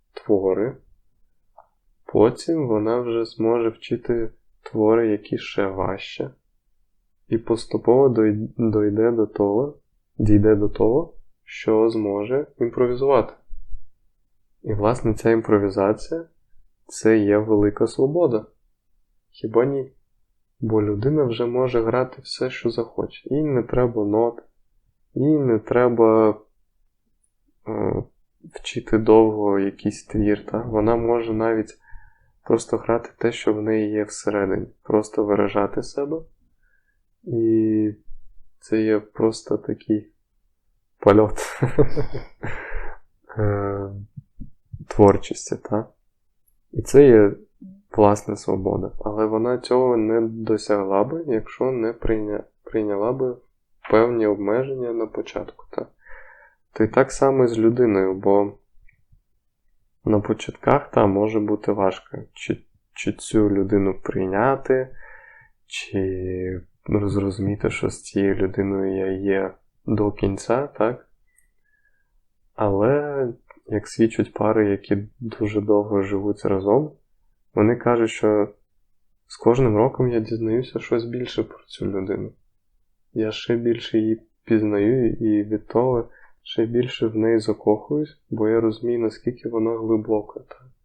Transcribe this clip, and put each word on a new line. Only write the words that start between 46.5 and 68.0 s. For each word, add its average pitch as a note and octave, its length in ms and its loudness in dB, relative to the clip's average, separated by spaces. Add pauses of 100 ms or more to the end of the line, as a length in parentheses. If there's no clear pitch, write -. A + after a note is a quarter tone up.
І - 100 -6
це C#3 260 8
є G#2+ 240 8 (640)
власна G#2 380 4
свобода. G2 560 -4 (140)
Але G#2+ 200 -2
вона A2+ 320 -2
цього B2 400 2
не A2 240 0
досягла G#2+ 800 0
би, D#3+ 240 -4
якщо B2+ 440 -2
не A#2 220 -4
прийня-, G#2+ 500 -4 (200)
прийняла G#2 480 -2
би C3 240 -4 (560)
певні A2+ 360 4
обмеження A#2+ 680 -2
на A2 120 -4
початку, - 680 -12
та? - 140 -6 (880)
То A2 100 0
й A2 40 2
так C3 240 2
само C3+ 360 2
з A#2 120 -2
людиною, A2 540 2
бо G2 400 2 (1500)
на G#2+ 140 4
початках, - 720 -2
та, A2+ 140 4
може G#2 340 0
бути G#2 320 -2
важко, G2 460 -4 (160)
чи, - 300 -8 (300)
чи - 200 -6
цю G#2 360 0
людину G2 540 0
прийняти, B2+ 920 -2 (720)
чи F#2 920 -6 (260)
зрозуміти, G2+ 800 -2
що G2+ 200 -4
з - 140 -12